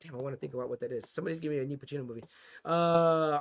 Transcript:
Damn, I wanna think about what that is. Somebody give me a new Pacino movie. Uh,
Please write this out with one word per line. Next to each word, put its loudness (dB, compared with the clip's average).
Damn, -16
I -10
wanna -6
think -10
about -4
what -6
that -4
is. -6
Somebody -4
give -4
me 0
a -2
new -4
Pacino -8
movie. -10
Uh, 4